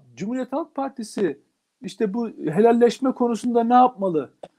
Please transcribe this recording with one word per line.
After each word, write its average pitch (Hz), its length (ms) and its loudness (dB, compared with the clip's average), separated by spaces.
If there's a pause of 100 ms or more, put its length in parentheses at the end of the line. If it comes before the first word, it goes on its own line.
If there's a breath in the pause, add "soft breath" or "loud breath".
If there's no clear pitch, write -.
(160)
Cumhuriyet 247 380 -8
Halk 320 220 -8
Partisi 214 640 -6 (420)
işte 196 320 -4
bu 233 160 -4
helalleşme 233 840 2
konusunda 240 520 -2
ne 233 100 2
yapmalı? 196 560 2 (300)